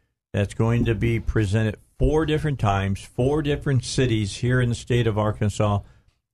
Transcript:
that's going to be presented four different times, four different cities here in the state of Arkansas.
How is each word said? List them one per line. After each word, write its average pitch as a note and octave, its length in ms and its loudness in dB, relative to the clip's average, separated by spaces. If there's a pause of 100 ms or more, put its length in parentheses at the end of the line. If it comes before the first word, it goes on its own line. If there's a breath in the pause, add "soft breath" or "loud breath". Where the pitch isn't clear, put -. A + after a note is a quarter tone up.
(320)
that's G#2 220 -2
going A2+ 320 2
to A#2 80 2
be A2+ 260 0
presented A2 560 0 (220)
four D3+ 280 2
different D3+ 320 -2
times, G2 420 0
four C#3+ 420 0
different C#3+ 420 0
cities A2+ 520 0
here B2+ 240 0
in A#2+ 80 0
the A2+ 60 -2
state A#2+ 320 0
of G#2 120 0
Arkansas. G#2 640 0 (540 soft breath)